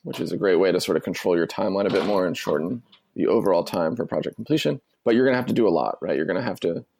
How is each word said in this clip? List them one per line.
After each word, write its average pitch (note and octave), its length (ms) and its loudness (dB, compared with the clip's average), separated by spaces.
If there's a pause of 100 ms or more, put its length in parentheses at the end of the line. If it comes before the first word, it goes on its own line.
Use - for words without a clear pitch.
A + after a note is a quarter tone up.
which - 160 -10
is E2 120 -4
a F2 60 -4
great F#2+ 180 4
way F2+ 160 4
to F2+ 80 2
sort F2 160 0
of D#2 60 0
control F2+ 340 0
your E2+ 100 2
timeline G2 400 -2
a F#2 60 0
bit F2 140 0
more G2 180 2
and E2 100 -2
shorten E2+ 480 -4 (320)
the - 120 0
overall F#2+ 380 2
time E2 300 -2
for D#2+ 120 -4
project - 300 -6
completion. D3 440 -2 (240)
But A#2 100 4
you're B2+ 120 4
gonna C3 100 2
have B2 100 -2
to G#2+ 60 -2
do A2 160 4
a - 20 4
lot, C#2+ 300 0
right? E2 160 -2
You're D2 80 0
gonna F2 160 -2
have A2 200 -6
to E2+ 260 -4 (140)